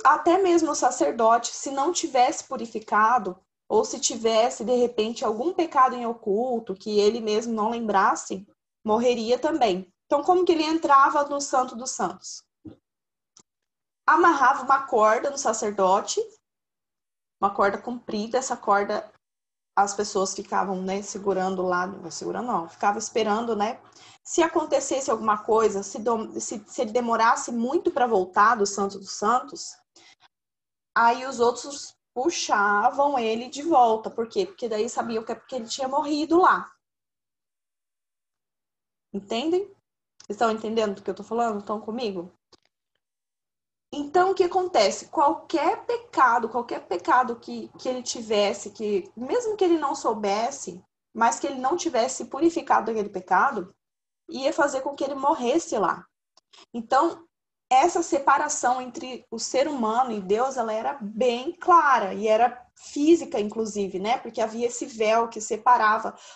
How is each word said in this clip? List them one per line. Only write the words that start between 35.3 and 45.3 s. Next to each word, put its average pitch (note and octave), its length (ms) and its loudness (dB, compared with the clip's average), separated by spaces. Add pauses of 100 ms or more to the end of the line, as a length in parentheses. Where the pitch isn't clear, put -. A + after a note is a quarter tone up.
é - 20 -10
porque - 200 -14
ele A3+ 120 -8
tinha C4 220 -6
morrido D4 500 2
lá. A3+ 320 2 (2500)
Entendem? C4+ 520 -4 (560)
Vocês G3+ 160 -10
estão A#3 120 2
entendendo A3 460 -2
do - 80 -20
que - 60 -8
eu F#3 60 -4
tô G3+ 80 -14
falando? A3+ 360 -2
Estão G#3+ 220 -8
comigo? G#3+ 500 -8 (1600)
Então, F4+ 380 2
o F#4 40 0
que F#4 80 4
acontece? F4 640 0
Qualquer D#4+ 800 0